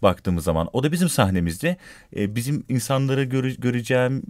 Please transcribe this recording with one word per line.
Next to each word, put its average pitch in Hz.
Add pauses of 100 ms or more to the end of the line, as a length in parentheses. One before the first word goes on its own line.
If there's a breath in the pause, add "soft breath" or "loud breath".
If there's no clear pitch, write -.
baktığımız 90
zaman. 82
O 123
da 151
bizim 175
sahnemizdi. 95 (380 loud breath)
E, 104
bizim 127
insanları 135
göre-, 131
göreceğim, 127